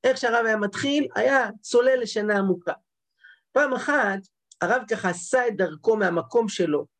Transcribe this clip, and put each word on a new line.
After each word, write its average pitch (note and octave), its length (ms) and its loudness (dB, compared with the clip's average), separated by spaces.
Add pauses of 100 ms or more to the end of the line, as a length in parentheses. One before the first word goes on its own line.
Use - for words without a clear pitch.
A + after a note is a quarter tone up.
איך B3+ 140 2
שהרב A#3 280 0
היה A3 120 0
מתחיל, C4+ 580 -2
היה A#3+ 340 2 (120)
צולל B3+ 380 2
לשינה G#3+ 380 -2
עמוקה. F#3 360 0 (800)
פעם C4+ 220 2
אחת, A3 460 0 (420)
הרב A3+ 280 0
ככה G3 200 -2
עשה A#3+ 380 -2
את G#3+ 100 -4
דרכו F3+ 400 0
מהמקום G3 520 0
שלו D3+ 360 -2 (140)